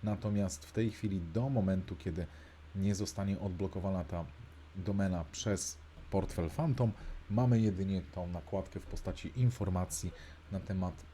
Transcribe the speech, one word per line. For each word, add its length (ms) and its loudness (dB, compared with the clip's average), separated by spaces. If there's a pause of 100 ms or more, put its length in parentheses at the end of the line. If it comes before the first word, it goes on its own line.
natomiast 600 2
w 60 -18
tej 200 2
chwili 300 0 (120)
do 160 2
momentu, 460 2
kiedy 300 -2 (500)
nie 200 4
zostanie 440 0
odblokowana 640 0
ta 220 -4 (500)
domena 560 2
przez 460 -2 (340)
portfel 380 2
Phantom, 420 2 (380)
mamy 300 6
jedynie 420 4
tą 260 -6
nakładkę 520 -4
w 60 -10
postaci 500 -6
informacji 760 2 (400)
na 80 -2
temat 540 -2